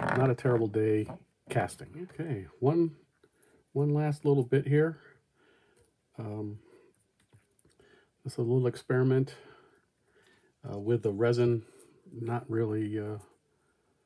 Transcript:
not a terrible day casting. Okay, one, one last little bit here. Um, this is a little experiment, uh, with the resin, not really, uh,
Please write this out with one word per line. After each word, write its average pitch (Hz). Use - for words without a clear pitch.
not 127
a 120
terrible 117
day 107
casting. 139
Okay, 135
one, 160
one 147
last 147
little 139
bit 139
here. 151
Um, 107
this 131
is -
a -
little 123
experiment, 131
uh, 101
with 110
the 107
resin, 120
not 117
really, 107
uh, 107